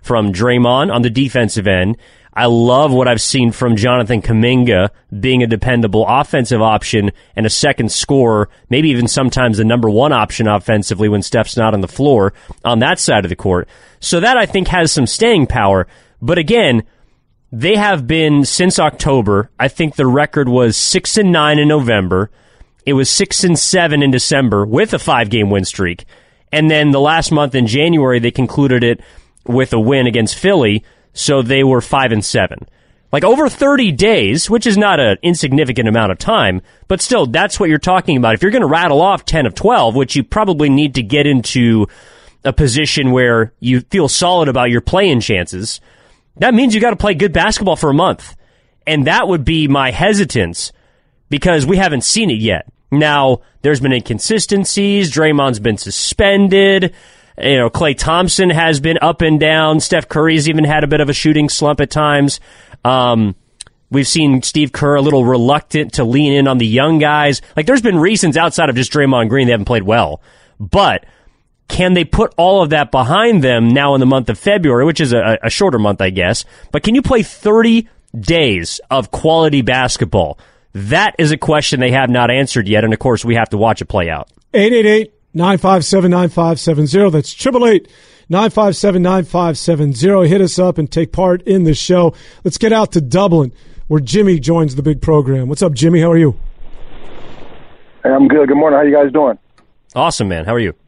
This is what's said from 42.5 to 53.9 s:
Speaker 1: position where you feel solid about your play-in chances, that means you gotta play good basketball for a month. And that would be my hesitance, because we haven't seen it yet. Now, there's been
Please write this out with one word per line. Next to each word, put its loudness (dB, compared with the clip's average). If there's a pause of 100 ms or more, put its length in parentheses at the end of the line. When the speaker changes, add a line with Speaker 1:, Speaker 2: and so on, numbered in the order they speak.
Speaker 1:
position 0
where 2
you 0
feel -2
solid 0
about 0
your 0
play-in 0
chances, -6 (560)
that 0
means 2
you 0
gotta 0
play -2
good -2
basketball -2
for -2
a 2
month. -2 (500)
And 0
that 0
would -2
be 0
my 0
hesitance, -2 (580)
because 0
we 0
haven't -2
seen -2
it -2
yet. -2 (220)
Now, 2 (220)
there's 0
been 0